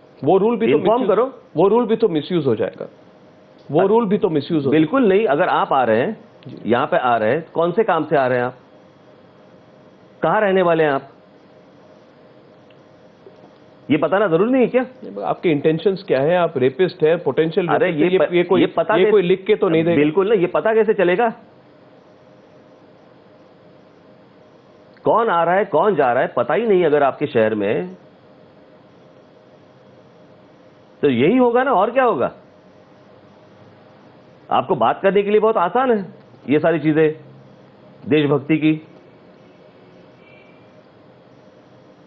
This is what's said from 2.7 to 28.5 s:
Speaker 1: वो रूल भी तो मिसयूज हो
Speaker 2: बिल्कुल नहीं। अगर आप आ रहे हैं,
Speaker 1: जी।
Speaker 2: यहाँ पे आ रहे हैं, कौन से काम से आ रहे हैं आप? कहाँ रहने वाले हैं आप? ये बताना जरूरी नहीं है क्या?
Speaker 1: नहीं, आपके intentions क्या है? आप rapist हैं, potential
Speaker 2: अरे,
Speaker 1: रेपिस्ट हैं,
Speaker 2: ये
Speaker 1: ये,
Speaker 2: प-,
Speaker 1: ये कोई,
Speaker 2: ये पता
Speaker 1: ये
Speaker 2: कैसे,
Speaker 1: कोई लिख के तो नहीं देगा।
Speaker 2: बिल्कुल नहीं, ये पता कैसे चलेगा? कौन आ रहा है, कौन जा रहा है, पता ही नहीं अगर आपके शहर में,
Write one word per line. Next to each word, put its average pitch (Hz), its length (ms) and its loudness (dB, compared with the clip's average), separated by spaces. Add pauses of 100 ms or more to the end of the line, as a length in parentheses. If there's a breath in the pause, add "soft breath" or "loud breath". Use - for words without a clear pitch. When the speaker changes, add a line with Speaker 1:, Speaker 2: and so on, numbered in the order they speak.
Speaker 1:
वो 175 160 0
रूल 226 180 2
भी 202 120 -2
तो 196 120 -2
मिसयूज 151 360 -2
हो 131 60 0
Speaker 2:
बिल्कुल 214 360 2
नहीं। 196 180 2
अगर 165 220 0
आप 160 260 -2
आ 135 100 2
रहे 113 180 2
हैं, 214 300 -8 (160)
Speaker 1:
जी। - 240 -8
Speaker 2:
यहाँ 127 160 0
पे 175 100 -2
आ 123 200 0
रहे 107 140 0
हैं, 165 220 -4
कौन 170 180 0
से 214 120 -2
काम 165 220 -2
से 165 120 0
आ 131 100 2
रहे 127 100 0
हैं 123 80 -2
आप? 123 100 -8 (1700)
कहाँ 180 200 0
रहने 190 200 0
वाले 165 220 2
हैं 151 80 2
आप? 139 180 -6 (2750)
ये 151 60 0
बताना 190 300 0
जरूरी 180 240 0
नहीं 269 100 2
है 220 60 4
क्या? 240 140 0
Speaker 1:
नहीं, 208 420 -12
आपके 175 260 -4
intentions 160 580 0
क्या 131 120 0
है? 165 180 0
आप 170 200 -2
rapist 160 460 -2
हैं, 165 200 0
potential 160 440 -2
Speaker 2:
अरे, - 180 0
Speaker 1:
रेपिस्ट 160 180 -2
हैं, 180 80 0
Speaker 2:
ये 185 60 2
Speaker 1:
ये, 196 80 2
Speaker 2:
प-, 175 80 -6
Speaker 1:
ये 175 100 2
कोई, 180 180 2
Speaker 2:
ये 180 60 2
पता - 260 -4
Speaker 1:
ये 214 60 2
Speaker 2:
कैसे, 214 120 2
Speaker 1:
कोई 208 100 4
लिख 190 240 -2
के 214 100 2
तो 196 140 0
नहीं 160 140 2
देगा। 165 140 0
Speaker 2:
बिल्कुल 156 320 0
नहीं, 220 100 2
ये 170 80 0
पता 214 260 -2
कैसे 220 200 2
चलेगा? 185 360 0 (3750)
कौन 208 260 0
आ 170 140 0
रहा 170 120 0
है, 202 100 0
कौन 190 300 0
जा 135 180 0
रहा 131 100 0
है, 175 140 -6
पता 123 160 -2
ही 214 120 -2
नहीं 185 200 2
अगर 143 180 2
आपके 135 240 -2
शहर 110 280 0
में, 151 420 -4 (3000)